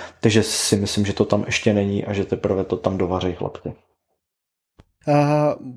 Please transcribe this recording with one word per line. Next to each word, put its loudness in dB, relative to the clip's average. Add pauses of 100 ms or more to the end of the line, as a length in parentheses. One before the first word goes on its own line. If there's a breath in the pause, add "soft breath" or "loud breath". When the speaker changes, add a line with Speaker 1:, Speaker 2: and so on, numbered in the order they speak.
(220 loud breath)
Speaker 1:
Takže 6
si 0
myslím, 0
že -2
to 2
tam 0
ještě 0
není 0
a -4
že -2
teprve -2
to -2
tam -2
dovaří -2
chlapci. -10 (1400)
Speaker 2:
A 2 (220)